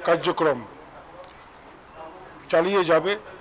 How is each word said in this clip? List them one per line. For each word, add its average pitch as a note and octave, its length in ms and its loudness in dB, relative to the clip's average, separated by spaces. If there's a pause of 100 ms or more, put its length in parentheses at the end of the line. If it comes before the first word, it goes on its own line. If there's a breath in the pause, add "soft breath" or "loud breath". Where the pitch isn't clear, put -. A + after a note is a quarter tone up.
কার্যক্রম D#3+ 600 2 (1900)
চালিয়ে F#3 340 2
যাবে, E3 340 2 (220)